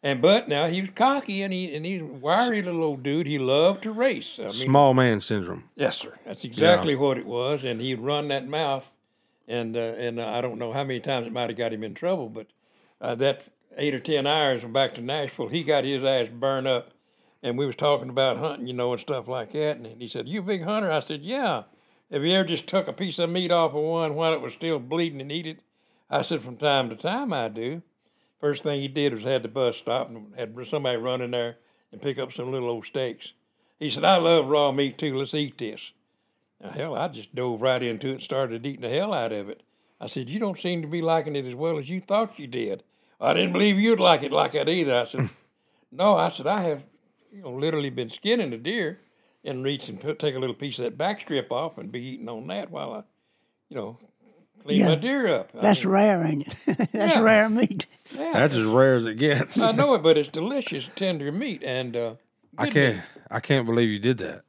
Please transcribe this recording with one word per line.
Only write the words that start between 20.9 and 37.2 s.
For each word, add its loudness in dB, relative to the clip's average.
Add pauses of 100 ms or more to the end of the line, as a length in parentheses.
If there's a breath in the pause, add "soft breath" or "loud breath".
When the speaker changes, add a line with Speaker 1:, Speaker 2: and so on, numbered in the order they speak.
Speaker 1:
I 2
said, -8
"Yeah." -2 (480)
"Have -2
you 2
ever 4
just -4
took 0
a -8
piece -4
of 0
meat -2
off 4
of -2
one 0
while 0
it -2
was -8
still -2
bleeding -4
and -10
eat -6
it?" -14 (460)
I 0
said, -4
"From -12
time 2
to -10
time, -4
I -2
do." -6 (580)
First 0
thing -2
he -4
did 0
was -8
had 0
the -8
bus 0
stop -2
and -16
had -10 (140)
somebody -2
run -2
in -6
there -4 (340)
and -18
pick -4
up -6
some -8
little -4
old -6
steaks. -6 (460)
He -4
said, -2
"I 8
love 6
raw 4
meat, 0
too. -2
Let's -4
eat -4
this." -10 (680)
Now, -14
hell, -6
I -2
just -12